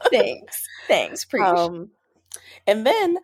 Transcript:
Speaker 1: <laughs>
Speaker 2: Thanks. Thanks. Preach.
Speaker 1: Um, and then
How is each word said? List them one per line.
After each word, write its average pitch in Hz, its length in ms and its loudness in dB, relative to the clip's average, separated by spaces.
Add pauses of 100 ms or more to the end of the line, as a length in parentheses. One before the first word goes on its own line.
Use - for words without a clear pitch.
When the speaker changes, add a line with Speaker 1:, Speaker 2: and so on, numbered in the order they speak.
Speaker 1:
<laughs> 494 60 4
Speaker 2:
Thanks. - 520 -2 (240)
Thanks. 120 380 -2
Preach. 208 200 0
Speaker 1:
Um, 175 460 0 (760)
and 220 200 2
then 370 360 2